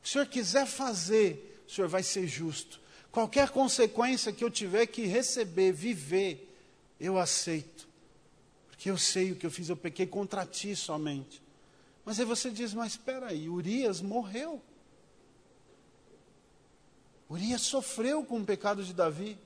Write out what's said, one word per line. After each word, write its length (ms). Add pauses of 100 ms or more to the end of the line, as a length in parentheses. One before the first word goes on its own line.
O 40
Senhor 200
quiser 380
fazer, 1000
o 60
Senhor 160
vai 160
ser 240
justo. 520 (300)
Qualquer 400
consequência 800
que 120
eu 60
tiver 360
que 200
receber, 680
viver, 840 (440)
eu 180
aceito." 720 (960)
Que 60
eu 80
sei 340
o 40
que 100
eu 40
fiz, 200
eu 80
pequei 280
contra 380
ti 320
somente. 640 (640)
Mas 160
aí 60
você 240
diz, 240
"Mas 180
espera 360
aí, 200
Urias 540
morreu." 580 (2750)
Urias 320
sofreu 600
com 180
o 40
pecado 400
de 80
Davi. 540